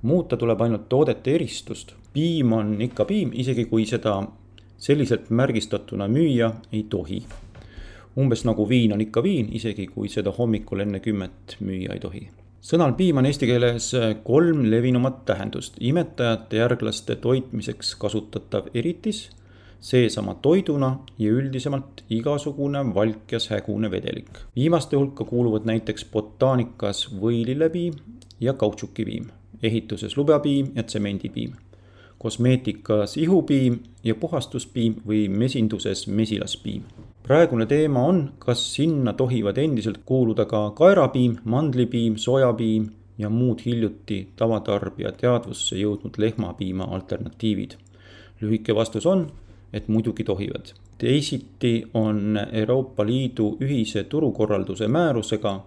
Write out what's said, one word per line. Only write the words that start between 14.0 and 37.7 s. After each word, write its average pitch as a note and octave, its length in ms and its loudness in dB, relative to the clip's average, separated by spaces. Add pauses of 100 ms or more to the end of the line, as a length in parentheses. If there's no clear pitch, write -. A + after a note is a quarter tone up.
kolm D3+ 440 4
levinumat B2 580 2
tähendust. - 540 -4
Imetajate A#2+ 800 0
järglaste A#2 580 0
toitmiseks A#2+ 800 -2
kasutatav G#2+ 760 -4
eritis, E3+ 540 -4 (520)
seesama G#2+ 640 0
toiduna D3 480 2 (300)
ja G#2+ 120 0
üldisemalt C3+ 800 -2
igasugune C#3+ 720 -2 (140)
valk G#2+ 360 0
ja A#2 80 -2
sägune G#2+ 520 -2
vedelik. - 500 -6 (140)
Viimaste D3+ 420 2
hulka C#3 280 0
kuuluvad A2+ 440 0
näiteks A2 420 -2
botaanikas A2+ 1000 0
võilillepiim C3+ 800 0 (460)
ja B2+ 140 0
kautšukipiim, A2 760 -4 (340)
ehituses A2 540 -2
lubjapiim C#3+ 580 2
ja A#2 80 -2
tsemendipiim, G2+ 680 -4 (600)
kosmeetikas A#2 1040 0
ihupiim D3 600 4 (240)
ja A2 120 0
puhastuspiim B2 800 -2 (100)
või G#2+ 240 2
mesinduses G#2+ 800 0
mesilaspiim. G#2 760 -4 (400)
Praegune C3+ 440 4
teema C#3 400 2